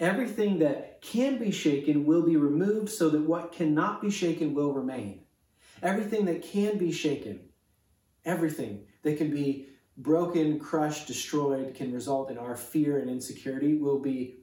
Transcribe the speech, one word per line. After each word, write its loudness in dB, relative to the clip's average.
everything 0
that 0
can 0
be -2
shaken 2
will 6
be 4
removed 2
so 2
that 2
what -2
cannot 0
be 0
shaken 0
will 0
remain. -6
Everything 0
that 0
can 0
be 0
shaken, -4
everything -4
that 0
can 0
be -2
broken, 2
crushed, -2
destroyed -2
can -6
result -2
in -10
our -6
fear 0
and -2
insecurity 0
will 2
be -2